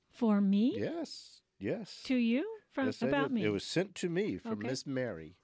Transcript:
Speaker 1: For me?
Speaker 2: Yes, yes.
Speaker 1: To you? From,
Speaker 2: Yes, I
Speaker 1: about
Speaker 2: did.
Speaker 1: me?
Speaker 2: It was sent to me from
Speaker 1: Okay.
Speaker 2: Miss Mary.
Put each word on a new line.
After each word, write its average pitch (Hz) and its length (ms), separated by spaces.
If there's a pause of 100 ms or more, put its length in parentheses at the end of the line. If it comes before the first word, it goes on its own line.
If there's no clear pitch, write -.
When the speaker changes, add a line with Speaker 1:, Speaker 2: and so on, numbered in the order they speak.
(100)
Speaker 1:
For 208 300
me? 208 360
Speaker 2:
Yes, - 640 (180)
yes. 196 440
Speaker 1:
To 262 120
you? 240 280 (280)
From, 269 140
Speaker 2:
Yes, 220 160
I 233 60
Speaker 1:
about 277 200
Speaker 2:
did. 269 60
Speaker 1:
me? 220 100
Speaker 2:
It 107 60
was 98 140
sent 190 320
to 185 120
me 170 300
from 226 160
Speaker 1:
Okay. 214 140
Speaker 2:
Miss 262 180
Mary. 110 580